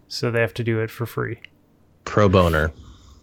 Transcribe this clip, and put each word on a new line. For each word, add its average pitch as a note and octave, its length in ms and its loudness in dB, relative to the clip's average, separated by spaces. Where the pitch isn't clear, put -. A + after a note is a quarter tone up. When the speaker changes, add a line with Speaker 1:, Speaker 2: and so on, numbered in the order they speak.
Speaker 1:
so - 220 -4
they A#2 100 0
have A2+ 140 -2
to A#2+ 100 -6
do A2+ 160 -2
it A2 100 -6
for A#2 160 -8
free. A2+ 320 -6
Speaker 2:
Pro G#2 240 4
boner. E2 440 4